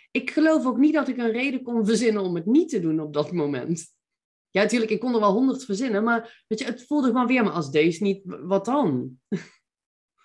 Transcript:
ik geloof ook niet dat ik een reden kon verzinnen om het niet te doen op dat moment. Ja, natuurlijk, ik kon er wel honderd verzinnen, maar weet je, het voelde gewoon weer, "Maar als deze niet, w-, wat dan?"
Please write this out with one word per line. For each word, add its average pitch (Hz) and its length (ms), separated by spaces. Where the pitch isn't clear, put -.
ik 247 200
geloof 311 360
ook 233 120
niet 302 160
dat 285 140
ik 247 80
een 233 160
reden 262 300
kon 233 240
verzinnen 220 360
om 180 120
het 165 120
niet 302 220
te 220 120
doen 160 200
op 151 120
dat 147 200
moment. 147 640
Ja, 190 120
natuurlijk, 220 280
ik 214 100
kon 247 140
er 226 60
wel 208 120
honderd 254 320
verzinnen, 208 400
maar 233 420
weet 220 120
je, 262 60
het 226 220
voelde 294 200
gewoon 240 200
weer, 247 180
"Maar 175 80
als 147 180
deze 160 320
niet, 196 220
w-, 175 220
wat 196 180
dan?" 143 540